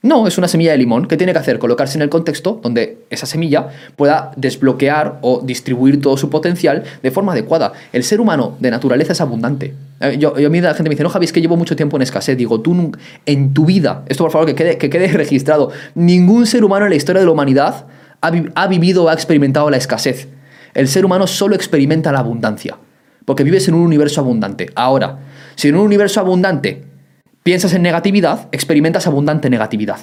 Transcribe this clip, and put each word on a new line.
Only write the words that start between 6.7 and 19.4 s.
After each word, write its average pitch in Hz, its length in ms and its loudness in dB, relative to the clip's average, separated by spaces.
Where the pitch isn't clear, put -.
de 131 80 0
forma 196 220 -2
adecuada. 165 400 -2
El - 140 -2
ser 214 160 0
humano 156 400 0
de 127 100 0
naturaleza 131 400 0
es 170 80 -2
abundante. 127 540 -4
Eh, 131 180 -2
yo, 147 220 0
yo 147 80 2
a - 20 2
mí 170 120 0
la 170 120 2
gente 165 100 -2
me 156 120 -2
dice, 147 80 -2
"No, 170 60 0
Javi, 175 160 0
es - 80 -8
que 165 80 2
llevo 165 160 0
mucho 165 180 -2
tiempo 147 220 -2
en 131 60 0
escasez". 127 340 -4
Digo, 113 240 -2
"Tú 165 120 0
nun-, 175 240 -2
en 139 280 0
tu 147 120 4
vida", 170 420 0
esto 151 160 -2
por 156 80 0
favor 160 160 2
que 143 80 -2
quede, 160 220 0
que 139 120 -2
quede 180 180 2
<laughs> 156 40 0
registrado, 147 580 2
"ningún 180 520 4
ser 233 160 2
humano 202 220 2
en 196 60 2
la 160 40 2
historia 180 240 0
de 190 60 4
la 165 80 4
humanidad 139 520 0
ha 165 100 -2
vi-, 170 240 -2
ha 170 120 0
vivido 180 360 2
o 165 60 4
ha 160 40 2
experimentado 147 560 0